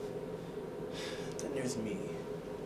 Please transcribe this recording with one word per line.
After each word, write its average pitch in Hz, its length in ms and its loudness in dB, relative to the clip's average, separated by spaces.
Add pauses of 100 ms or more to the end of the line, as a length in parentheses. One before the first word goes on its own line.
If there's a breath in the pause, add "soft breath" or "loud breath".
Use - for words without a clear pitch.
(1400 loud breath)
Then - 160 2
there's 127 220 4
me. 107 220 2 (680)